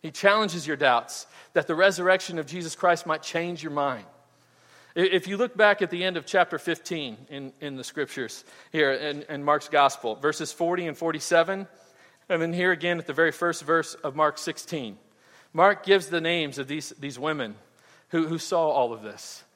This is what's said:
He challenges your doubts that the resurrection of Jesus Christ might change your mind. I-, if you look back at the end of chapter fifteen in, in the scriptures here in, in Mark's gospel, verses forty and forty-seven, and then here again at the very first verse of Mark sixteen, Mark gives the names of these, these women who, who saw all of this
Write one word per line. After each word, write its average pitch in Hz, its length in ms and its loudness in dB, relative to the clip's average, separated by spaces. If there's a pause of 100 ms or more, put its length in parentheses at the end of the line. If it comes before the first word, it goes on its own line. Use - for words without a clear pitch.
He 160 80 -10
challenges 190 560 2
your 151 100 -2
doubts 127 500 2 (260)
that - 160 0
the 170 60 0
resurrection 180 640 2
of 151 80 -6
Jesus 165 280 -8
Christ 175 320 2
might 156 160 -2
change 170 400 -4
your 156 100 -8
mind. 139 340 -2 (920)
I-, 170 40 0
if 185 280 2
you 196 80 -4
look 240 180 0
back 208 280 6
at 175 80 -2
the 175 120 -4
end 185 140 -2
of 151 80 -6
chapter 175 340 2
fifteen 147 600 -6 (100)
in, 139 320 -12
in 143 160 -10
the 127 80 -12
scriptures - 600 -8 (280)
here 147 200 2
in, 143 360 -4
in 143 160 -8
Mark's 147 240 2
gospel, 139 460 2
verses 151 360 -2
forty 175 360 -2
and 151 100 -6
forty-seven, 170 680 0 (640)
and 165 120 2
then 165 120 -2
here 180 180 2
again 170 260 0
at 156 80 -10
the 151 60 -8
very 156 200 4
first 170 300 -2
verse 156 300 0
of 139 240 -8
Mark 151 220 2
sixteen, 131 580 -8 (560)
Mark 196 320 4
gives 185 220 4
the 165 160 -2
names 165 340 -2
of 135 120 -8
these, 147 300 -8
these 139 200 -10
women 135 360 -4 (540)
who, 165 200 0
who 165 100 -4
saw 165 320 0
all 123 240 2
of 110 80 -12
this - 420 -16 (120)